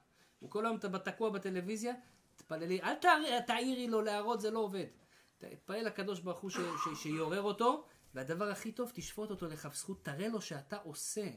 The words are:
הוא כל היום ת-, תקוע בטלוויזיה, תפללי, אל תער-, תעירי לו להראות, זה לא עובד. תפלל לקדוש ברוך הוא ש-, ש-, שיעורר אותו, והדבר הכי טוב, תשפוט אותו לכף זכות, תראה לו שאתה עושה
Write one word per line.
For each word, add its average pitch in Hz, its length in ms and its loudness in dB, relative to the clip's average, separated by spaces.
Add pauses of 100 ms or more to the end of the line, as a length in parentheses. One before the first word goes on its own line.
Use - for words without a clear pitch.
(380)
הוא - 120 -12
כל 214 160 2
היום 226 120 0
ת-, - 60 -4
תקוע 190 460 0
בטלוויזיה, 196 640 -2 (420)
תפללי, 170 460 -2
אל 233 120 2
תער-, 302 520 6
תעירי 247 420 2
לו 220 140 4
להראות, 214 380 2
זה 214 100 2
לא 226 80 0
עובד. 190 280 0 (520)
תפלל - 480 -4
לקדוש 196 340 -2
ברוך 175 180 -4
הוא 196 120 -6
ש-, 180 60 -4
ש-, 170 460 -2
שיעורר 160 400 0
אותו, 233 440 4 (280)
והדבר 165 360 0
הכי 214 220 -4
טוב, 240 220 -4
תשפוט 214 360 -6
אותו 185 160 -4
לכף 151 280 -8
זכות, - 300 -8
תראה 160 240 -2
לו 226 120 -2
שאתה - 360 -6
עושה 196 600 -4